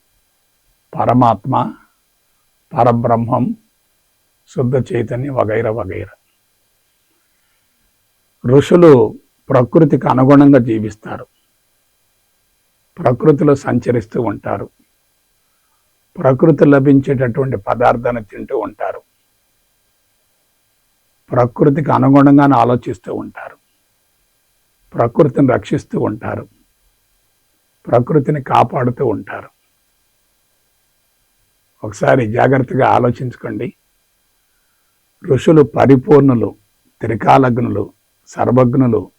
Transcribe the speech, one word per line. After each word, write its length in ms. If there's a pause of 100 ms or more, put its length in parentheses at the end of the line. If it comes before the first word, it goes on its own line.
(960)
పరమాత్మ, 580 (1160)
పరబ్రహ్మం, 720 (1080)
శుద్ధ 240 (120)
చైతన్యం 500
వగైరా 400
వగైరా. 360 (2250)
ఋషులు 460 (600)
ప్రకృతికి 640
అనుగుణంగా 560
జీవిస్తారు, 580 (1700)
ప్రకృతిలో 540 (100)
సంచరిస్తూ 560 (100)
ఉంటారు, 380 (1500)
ప్రకృతి 480 (100)
లభించేటటువంటి 920
పదార్థాన్ని 640
తింటూ 240 (120)
ఉంటారు, 360 (2250)
ప్రకృతికి 680
అనుగుణంగానే 640
ఆలోచిస్తూ 480 (140)
ఉంటారు, 340 (1400)
ప్రకృతిని 640
రక్షిస్తూ 420 (100)
ఉంటారు, 380 (1400)
ప్రకృతిని 640
కాపాడుతూ 640
ఉంటారు. 380 (2250)
ఒకసారి 420 (100)
జాగ్రత్తగా 520 (100)
ఆలోచించుకోండి. 720 (1600)
ఋషులు 320 (140)
పరిపూర్ణులు, 760 (500)
త్రికాలగ్నులు, 840 (500)
సర్వజ్ఞులు, 680 (180)